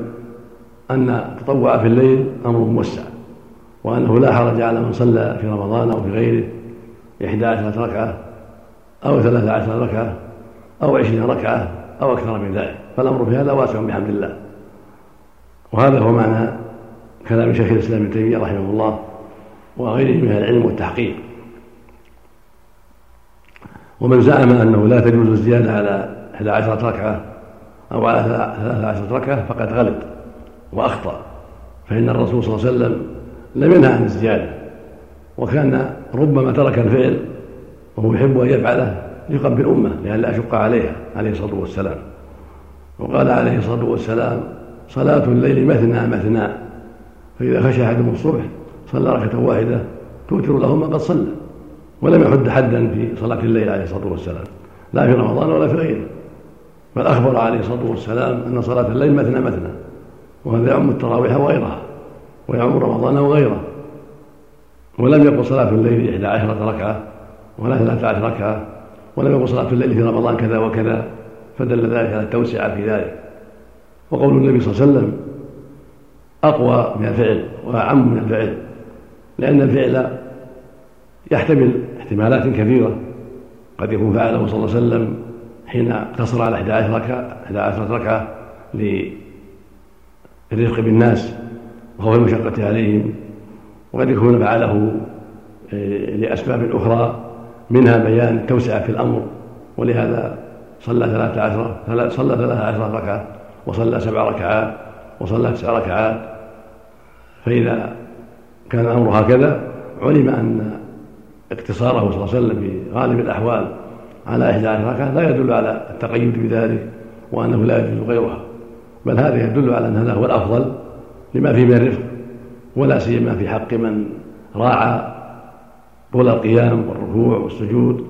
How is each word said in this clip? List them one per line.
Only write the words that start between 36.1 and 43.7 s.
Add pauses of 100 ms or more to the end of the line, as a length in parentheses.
ربما
ترك
الفعل (640)
وهو
يحب
أن
يفعله (280)
رفقا
بالأمة (120)
لئلا
أشق
عليها (200)
عليه
الصلاة
والسلام. (1000)
وقال
عليه
الصلاة